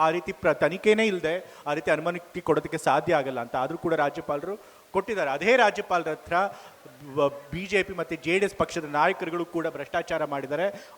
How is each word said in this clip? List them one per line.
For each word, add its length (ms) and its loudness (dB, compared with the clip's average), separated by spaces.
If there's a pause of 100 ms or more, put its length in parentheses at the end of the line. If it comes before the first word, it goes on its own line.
ಆ 100 4
ರೀತಿ 220 -2
ಪ್ರ-, 220 2
ತನಿಖೆನೇ 520 2
ಇಲ್ದೆ 480 -2 (120)
ಆ 80 0
ರೀತಿ 160 0
ಅನುಮತಿ 500 -2
ಕೊಡೋದಕ್ಕೆ 380 0
ಸಾಧ್ಯ 360 2
ಆಗಲ್ಲ 260 0
ಅಂತ. 160 -6
ಆದ್ರೂ 220 -2
ಕೂಡ 160 -2
ರಾಜ್ಯಪಾಲರು 640 -2 (360)
ಕೊಟ್ಟಿದ್ದಾರೆ. 380 -2
ಅದೇ 260 2
ರಾಜ್ಯಪಾಲರ 520 2
ಹತ್ರ 240 -6 (800)
ಬ-, 140 4
ಬಿ 380 -10
ಜೆ 160 2
ಪಿ 100 -6
ಮತ್ತೆ 240 -6
ಜೆ 220 0
ಡಿ 60 0
ಎಸ್ 100 0
ಪಕ್ಷದ 300 -2
ನಾಯಕರುಗಳು 600 0
ಕೂಡ 220 -4
ಭ್ರಷ್ಟಾಚಾರ 580 -4
ಮಾಡಿದ್ದಾರೆ, 720 -4